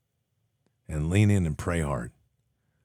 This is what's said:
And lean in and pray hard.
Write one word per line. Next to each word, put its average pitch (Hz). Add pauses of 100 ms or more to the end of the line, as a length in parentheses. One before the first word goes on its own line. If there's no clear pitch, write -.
(880)
And 76
lean 101
in 92
and 73
pray 85
hard. 69 (720)